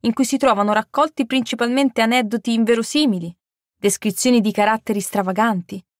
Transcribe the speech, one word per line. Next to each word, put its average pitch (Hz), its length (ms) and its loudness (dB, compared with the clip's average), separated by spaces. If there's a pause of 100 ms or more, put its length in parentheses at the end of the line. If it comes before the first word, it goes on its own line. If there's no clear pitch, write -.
in 226 100 0
cui 262 120 0
si 269 120 -2
trovano 208 360 2
raccolti 262 540 0
principalmente 247 760 0
aneddoti 226 520 0
inverosimili, 226 840 0 (400)
descrizioni 214 640 0
di 208 120 0
caratteri 214 480 0
stravaganti 196 840 -2 (160)